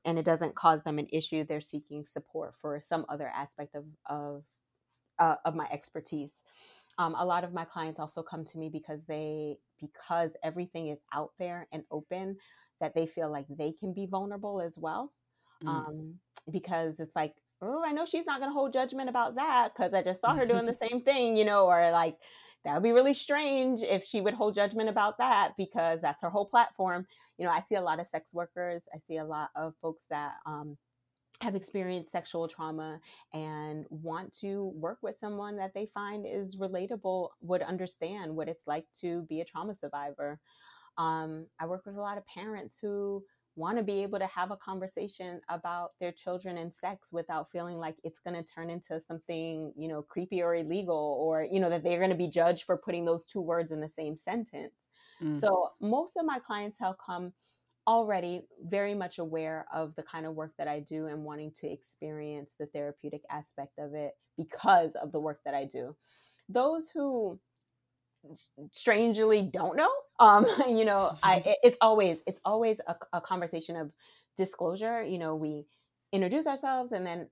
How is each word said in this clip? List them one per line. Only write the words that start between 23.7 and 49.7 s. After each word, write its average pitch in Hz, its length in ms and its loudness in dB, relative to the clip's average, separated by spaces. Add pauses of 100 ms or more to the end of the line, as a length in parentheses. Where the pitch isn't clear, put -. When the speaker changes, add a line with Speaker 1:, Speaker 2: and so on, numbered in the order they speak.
Speaker 1:
if 190 220 2
she - 160 -2
would 233 140 2
hold 214 200 0
judgment 208 360 2
about 208 280 2
that 233 380 4
because 165 460 0
that's - 200 -2
her 170 80 -2
whole 202 160 0
platform." 185 600 2 (320)
You 180 80 -2
know, 170 60 4
I 165 80 2
see 202 160 -2
a 185 60 0
lot 165 180 0
of 175 80 -8
sex - 260 -8
workers. 175 600 -6
I 160 40 -14
see 160 200 -8
a 156 60 -6
lot 151 320 -6
of 160 260 -6
folks 160 260 -8
that, 147 280 -6 (100)
um, 151 320 -10 (640)
have 226 140 -4
experienced 185 580 -4
sexual 170 360 -4
trauma 156 520 -8 (320)
and 156 560 -8
want 160 460 -8
to 196 300 -6 (120)
work 170 260 -6
with 214 140 -6
someone 208 400 -8
that 190 160 -6
they 208 140 -6
find 208 400 -8
is 196 320 -6
relatable, 185 720 -4 (100)
would 180 220 -2
understand 175 760 -6
what 156 120 -4
it's 165 180 -10
like 151 260 -4
to 170 300 -6
be 160 180 -6
a 170 40 -4
trauma 185 300 -8
survivor. 143 640 -8 (600)
Um, 160 500 -2 (120)
I 160 60 -6
work 185 200 -6
with 202 100 -14
a 202 60 -10
lot 202 160 -6
of 196 80 -14
parents 202 540 -12
who 202 440 -4 (320)
wanna 190 280 -2
be 196 180 -2
able 202 160 -4
to 190 80 -2
have 185 240 -4
a 202 80 -8
conversation 190 880 -10
about 170 520 -6
their 175 120 -4
children 180 460 -8
and 165 160 -10
sex - 380 -10
without 160 400 -6
feeling 175 260 -6
like 160 260 -8
it's 160 160 -10
gonna 175 240 -8
turn 165 260 -10
into 165 300 -8
something, 160 800 -8